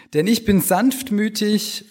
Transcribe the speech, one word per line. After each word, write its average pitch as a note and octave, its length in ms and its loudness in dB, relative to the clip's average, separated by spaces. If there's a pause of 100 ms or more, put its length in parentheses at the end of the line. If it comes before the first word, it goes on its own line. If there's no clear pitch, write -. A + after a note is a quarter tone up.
(140)
denn D#3 140 2
ich A3+ 160 0
bin G3 160 4
sanftmütig G#3+ 1300 -2